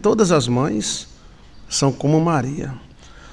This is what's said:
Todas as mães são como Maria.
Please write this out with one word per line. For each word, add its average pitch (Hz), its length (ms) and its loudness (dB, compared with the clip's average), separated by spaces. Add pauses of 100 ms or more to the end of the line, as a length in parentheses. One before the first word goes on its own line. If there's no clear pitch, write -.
Todas 214 300 2
as 143 160 2
mães 135 640 -2 (600)
são 139 220 0
como 143 300 2
Maria. 147 520 -2 (600)